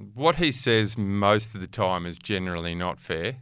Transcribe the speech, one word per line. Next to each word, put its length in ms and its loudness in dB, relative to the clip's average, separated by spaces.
what 220 2
he 140 2
says 460 2
most 560 2
of 80 -12
the 60 -10
time 380 -2
is 120 -8
generally 560 -4
not 260 -4
fair, 420 -6